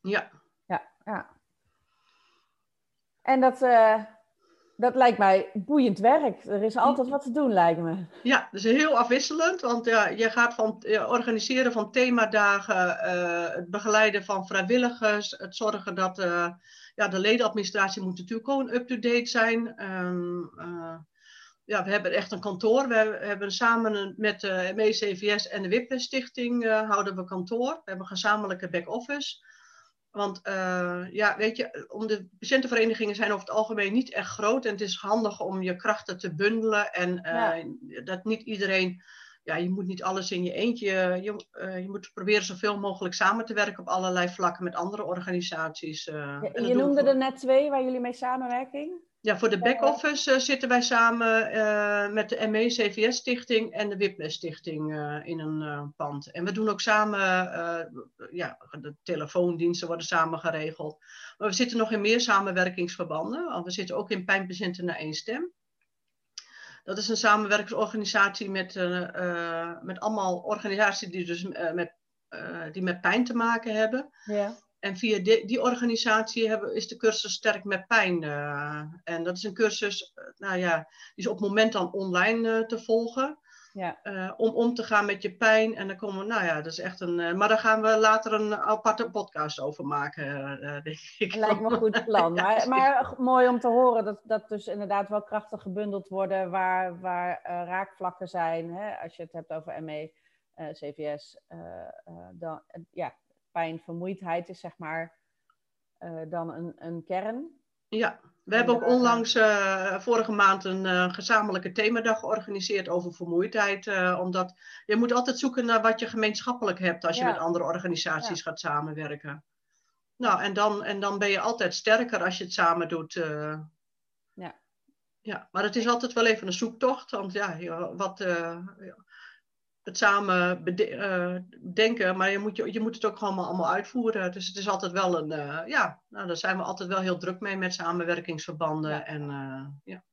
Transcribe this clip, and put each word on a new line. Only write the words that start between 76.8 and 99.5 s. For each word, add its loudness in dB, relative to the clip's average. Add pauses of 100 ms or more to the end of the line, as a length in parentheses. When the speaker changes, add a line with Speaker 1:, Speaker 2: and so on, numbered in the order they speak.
Speaker 1:
de -10
cursus 0
Sterk -2
met -4
Pijn, 2
eh, -6 (220)
en -4
dat -4
is -10
een -6
cursus, -2
eh, -18 (120)
nou -4
ja, 2
die -12
is 0
op -2
het -2
moment 4
dan 0
online, 2
eh, 0
te -6
volgen. 0 (340)
Speaker 2:
Ja. -6
Speaker 1:
Eh, -6
om 2
om 2
te -4
gaan 2
met -2
je -6
pijn. 4
En -6
dan -6
komen -6
we, -6
nou -2
ja, 2
dat -6
is -10
echt -8
een, -2
eh, 0
maar 4
daar 6
gaan 4
we 6
later 4
een 0
aparte 2
podcast -6
over -6
maken, -4
eh, -8
eh, -12
denk -10 (200)
ik. -2
Speaker 2:
Lijkt 2
me 2
een 2
goed 2
plan. 4
Speaker 1:
<laughs> 0
Ja, 2
Speaker 2:
Maar, 4
Speaker 1:
precies. 2
Speaker 2:
maar 4
g-, -10
mooi 6
om 2
te 2
horen 6
dat, -6
dat -2
dus -6
inderdaad -2
wel -2
krachten -8
gebundeld -6
worden -2
waar, 0
waar, -4
eh, -10 (140)
raakvlakken -6
zijn. -2
Hè? -8
Als -16
je -14
het -16
hebt -12